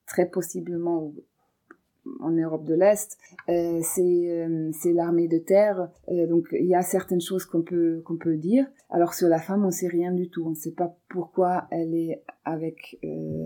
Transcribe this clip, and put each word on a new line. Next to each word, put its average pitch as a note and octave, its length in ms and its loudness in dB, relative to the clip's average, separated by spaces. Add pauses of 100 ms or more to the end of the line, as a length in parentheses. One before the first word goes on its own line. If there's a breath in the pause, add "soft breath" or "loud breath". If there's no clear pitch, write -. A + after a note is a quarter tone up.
très F3 220 0
possiblement E3+ 840 -4 (1040)
en D#3+ 120 -2
Europe D#3+ 340 -2
de D#3+ 80 0
l'Est, G3+ 440 2 (300 loud breath)
euh, E3+ 360 0
c'est, F#3 180 -2 (300)
euh, E3 420 -2
c'est F3 180 -2
l'armée E3+ 360 2
de E3 100 2
terre, F#3+ 520 2 (200)
euh, F3 180 2
donc E3+ 240 2
il E3+ 140 0
y F3+ 100 4
a F3+ 60 4
certaines F#3 400 0
choses F#3 240 -4
qu'on E3 160 0
peut, E3 420 0
qu'on E3+ 140 -6
peut E3 200 0
dire. G#3+ 280 2 (240 soft breath)
Alors F3 240 2
sur F3 160 2
la D#3+ 80 6
femme, G3 260 0
on F#3+ 80 2
sait F3+ 160 -4
rien F3 240 -2
du F3+ 180 0
tout, E3+ 160 -6
on D#3+ 100 -4
sait E3 180 -8
pas F3 240 -4 (120)
pourquoi F3+ 600 -2
elle E3 240 -2
est E3 300 -4 (200)
avec, D#3+ 600 -8
euh, D#3 420 -6